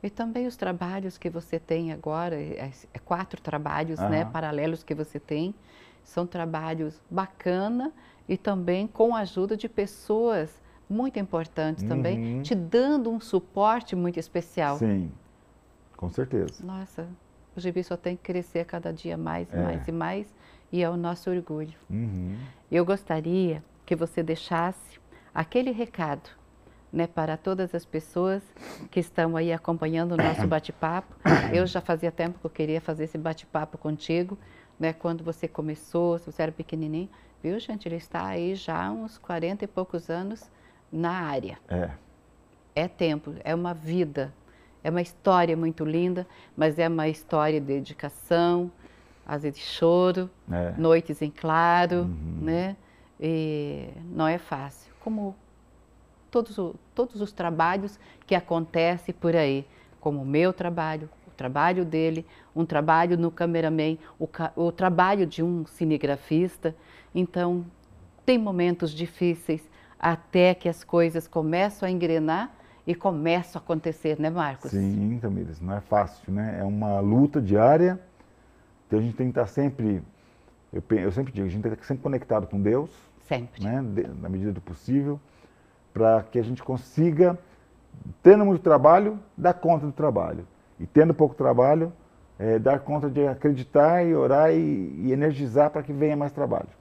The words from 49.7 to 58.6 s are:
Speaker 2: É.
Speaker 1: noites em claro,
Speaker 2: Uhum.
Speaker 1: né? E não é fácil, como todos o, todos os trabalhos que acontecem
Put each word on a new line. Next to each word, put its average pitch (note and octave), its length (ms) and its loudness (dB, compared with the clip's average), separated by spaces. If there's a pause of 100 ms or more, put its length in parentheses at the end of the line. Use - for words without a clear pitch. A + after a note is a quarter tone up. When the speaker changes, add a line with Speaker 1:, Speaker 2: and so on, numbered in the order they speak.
Speaker 2:
É. F2 240 -2
Speaker 1:
noites D#3+ 460 2
em D3+ 80 -4
claro, E3+ 720 2
Speaker 2:
Uhum. E2+ 400 -6
Speaker 1:
né? F3 340 -2 (440)
E D3+ 720 -4 (220)
não D#3+ 160 0
é E3 120 2
fácil, C#3 520 -12 (100)
como G#3 340 -6 (960)
todos A3+ 260 -2
o, F3+ 180 -4 (200)
todos A#3+ 260 -2
os G3+ 100 -6
trabalhos F3 680 0 (260)
que G3 100 2
acontecem E3+ 800 0